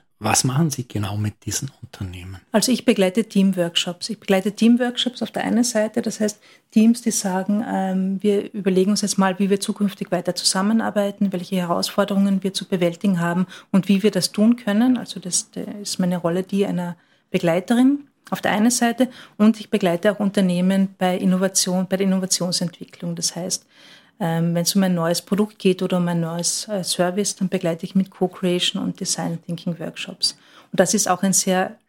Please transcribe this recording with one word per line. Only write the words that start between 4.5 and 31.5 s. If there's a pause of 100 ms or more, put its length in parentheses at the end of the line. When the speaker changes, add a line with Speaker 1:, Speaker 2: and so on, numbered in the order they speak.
Speaker 2:
Teamworkshops
auf
der
einen
Seite,
das
heißt (300)
Teams,
die
sagen,
ähm,
wir
überlegen
uns
jetzt
mal,
wie
wir
zukünftig
weiter
zusammenarbeiten,
welche
Herausforderungen
wir
zu
bewältigen
haben (260)
und
wie
wir
das
tun
können.
Also
das,
das (160)
ist
meine
Rolle
die
einer (340)
Begleiterin (220)
auf
der
einen
Seite (280)
und
ich
begleite
auch
Unternehmen
bei
Innovation,
bei
der
Innovationsentwicklung.
Das
heißt, (520)
ähm,
wenn
es
um
ein
neues
Produkt
geht
oder
um
ein
neues,
äh,
Service,
dann
begleite
ich
mit
Co-Creation
und
Design
Thinking
Workshops. (340)
Und
das
ist
auch
ein
sehr (120)